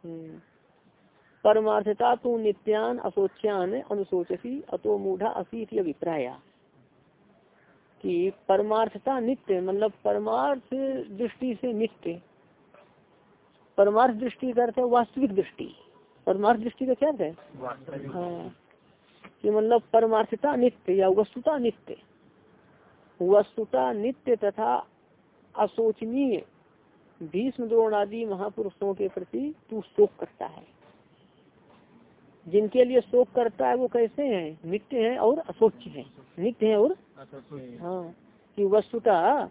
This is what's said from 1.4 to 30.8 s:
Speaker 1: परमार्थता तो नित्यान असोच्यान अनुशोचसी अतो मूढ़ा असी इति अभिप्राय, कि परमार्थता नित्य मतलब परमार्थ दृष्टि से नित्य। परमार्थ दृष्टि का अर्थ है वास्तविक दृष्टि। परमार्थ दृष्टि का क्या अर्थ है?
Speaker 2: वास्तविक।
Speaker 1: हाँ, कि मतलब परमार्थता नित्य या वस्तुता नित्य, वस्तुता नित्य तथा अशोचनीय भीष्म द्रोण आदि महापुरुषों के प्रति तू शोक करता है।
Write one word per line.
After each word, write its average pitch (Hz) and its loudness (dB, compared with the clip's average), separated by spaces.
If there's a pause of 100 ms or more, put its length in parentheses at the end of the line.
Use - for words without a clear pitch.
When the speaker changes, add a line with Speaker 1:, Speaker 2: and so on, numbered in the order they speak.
Speaker 1:
परमार्थता 214 4
तो 240 -2
नित्यान 214 -2
असोच्यान 196 -2
अनुशोचसी 196 -6 (120)
अतो 214 -2
मूढ़ा 190 -2
असी 226 -8
इति 220 -6
अभिप्राय, 160 -4 (1800)
कि 185 0 (160)
परमार्थता 214 0
नित्य 226 -2
मतलब 196 -2 (120)
परमार्थ 226 -2 (360)
दृष्टि 233 -6
से 247 -6
नित्य। 190 -6 (1600)
परमार्थ 214 6
दृष्टि 247 -6
का 233 2
अर्थ 233 -2
है 254 0
वास्तविक 240 0
दृष्टि। - -4 (580)
परमार्थ 208 2
दृष्टि 240 -6
का 254 2
क्या 285 2
अर्थ 285 -2
है? 160 -2 (260)
Speaker 2:
वास्तविक। 127 -12
Speaker 1:
हाँ, 175 -10 (880)
कि 208 0
मतलब 220 4 (100)
परमार्थता 226 2
नित्य 240 0
या 190 4
वस्तुता 226 0
नित्य, - -6 (1300)
वस्तुता 214 2
नित्य 233 -2
तथा 214 -2 (680)
अशोचनीय 226 0 (760)
भीष्म 226 -4
द्रोण 226 4
आदि 208 -2
महापुरुषों 202 -6
के 196 -4
प्रति 240 -8 (160)
तू 220 -6
शोक 208 2 (100)
करता - -10
है। - -18 (1800)